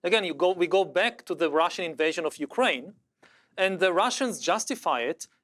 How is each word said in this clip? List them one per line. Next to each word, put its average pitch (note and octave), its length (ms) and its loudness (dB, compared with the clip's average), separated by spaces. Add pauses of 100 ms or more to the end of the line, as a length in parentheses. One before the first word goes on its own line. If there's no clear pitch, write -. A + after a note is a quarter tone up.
Again, G3 200 2
you E3+ 120 -4
go, F3+ 180 2
we F3 140 0
go F#3 180 4
back G3 400 -2
to F3 100 -4
the D#3+ 140 0
Russian E3 340 0
invasion D#3+ 420 -2
of D3 120 -4
Ukraine, D#3 560 -2 (640)
and F#3+ 220 0
the F#3 120 4
Russians A#3+ 480 0
justify D#3 640 -2
it C3+ 260 -4 (160)